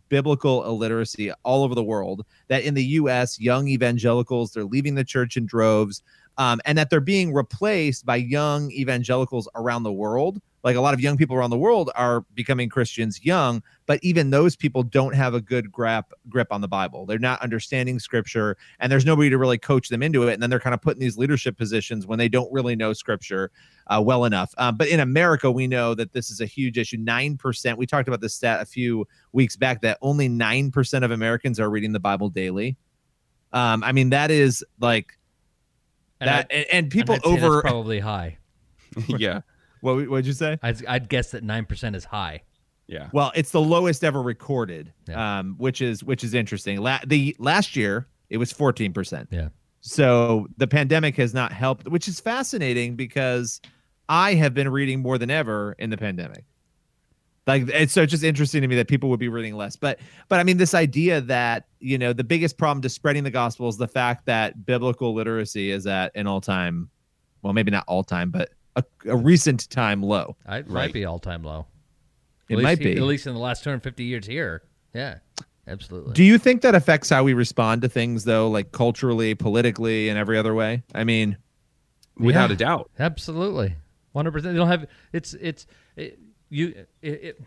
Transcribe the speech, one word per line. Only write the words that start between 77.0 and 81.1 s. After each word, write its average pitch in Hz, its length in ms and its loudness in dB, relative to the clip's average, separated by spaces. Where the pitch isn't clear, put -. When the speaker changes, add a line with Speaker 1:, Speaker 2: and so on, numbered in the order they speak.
Speaker 1:
how 135 140 6
we 135 100 4
respond 117 500 2
to 123 60 0
things, 117 360 -2
though, 113 240 2
like, 101 240 -2
culturally, 113 600 0
politically, 110 760 0
and 107 100 -2
every 107 180 0
other 110 160 0
way? 113 300 0
I 113 120 -4
mean, 110 320 2